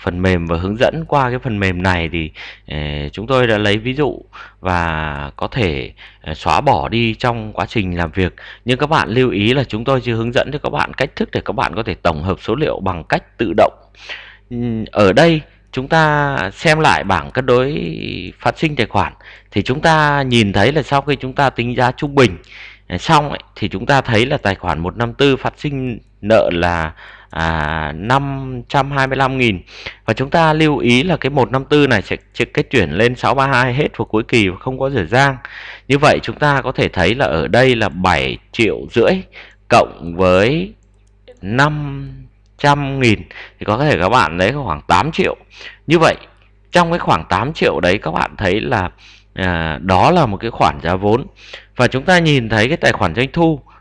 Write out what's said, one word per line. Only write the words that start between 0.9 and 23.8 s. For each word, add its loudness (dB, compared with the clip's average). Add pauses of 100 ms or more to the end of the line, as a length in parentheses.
qua 0
cái -4
phần -6
mềm -2
này 0
thì, -6 (360)
ừ, -10 (360)
chúng -10
tôi 2
đã 2
lấy 2
ví -4
dụ -2 (360)
và -4
có -6
thể, -4 (300)
ừ, -10
xóa 0
bỏ 0
đi 0
trong -4
quá -4
trình -4
làm -2
việc. 0 (300)
Nhưng 0
các -2
bạn 0
lưu 2
ý 2
là 0
chúng -6
tôi 0
chưa -4
hướng -2
dẫn -2
cho -8
các -6
bạn -4
cách -6
thức -4
để -4
các -6
bạn -4
có -4
thể -6
tổng -2
hợp -2
số -4
liệu -2
bằng -6
cách -6
tự -2
động. 4 (800)
Ừ, -8 (360)
ở 4
đây 4 (320)
chúng -8
ta 2 (160)
xem 2
lại 2
bảng -2
cân -4
đối 0 (460)
phát -4
sinh -2
tài 0
khoản -2 (380)
thì -2
chúng -4
ta 2
nhìn 2
thấy 4
là 0
sau 0
khi -2
chúng -8
ta 0
tính -4
giá 2
trung -6
bình, 4 (480)
à, -6
xong 2
ấy, -8 (180)
thì -4
chúng -6